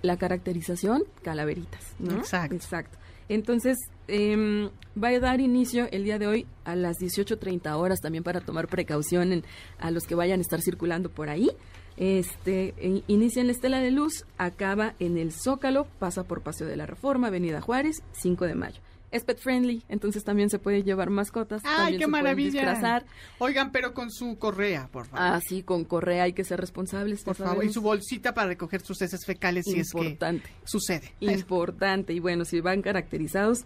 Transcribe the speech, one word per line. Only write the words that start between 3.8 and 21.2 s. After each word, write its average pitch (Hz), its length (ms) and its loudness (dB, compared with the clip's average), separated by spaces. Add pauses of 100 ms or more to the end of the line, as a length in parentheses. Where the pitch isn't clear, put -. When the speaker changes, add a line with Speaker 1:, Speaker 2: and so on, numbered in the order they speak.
Speaker 1:
em, 208 600 2 (340)
va 233 60 2
a 247 100 4
dar 254 220 4
inicio 247 500 4
el 196 140 -2
día 208 160 0
de 208 80 2
hoy 220 180 2 (180)
a 170 120 -2
las 175 220 0
dieciocho 196 400 -2
treinta 170 380 -2
horas 180 240 2
también 160 220 -4
para 175 180 -2
tomar 160 280 -4
precaución 175 640 2
en, 170 120 0 (360)
a 165 100 -4
los 170 140 -2
que - 100 -4
vayan 180 240 4
a 180 40 2
estar 160 180 -2
circulando 175 500 0
por 151 200 -6
ahí. 196 200 4 (460)
Este, 185 840 0
e-, 190 300 0
inicia 226 320 6
en 247 60 4
la 247 60 4
Estela 254 280 2
de 254 100 2
Luz, 294 360 0 (100)
acaba 196 640 0
en 175 160 0
el 165 160 0
Zócalo, 269 540 0 (120)
pasa 185 260 -4
por 175 180 -6
Paseo 156 260 -6
de 151 80 -4
la 151 100 -6
Reforma, 247 420 0
Avenida 175 320 0
Juárez, 277 360 0 (160)
cinco 180 320 0
de 160 100 -2
Mayo. - 260 -6 (320)
Es 233 100 -2
pet 240 160 -2
friendly, 247 500 0
entonces 208 360 -2
también 208 260 4
se 208 80 0
puede 202 240 2
llevar 190 260 0
mascotas, 208 560 -2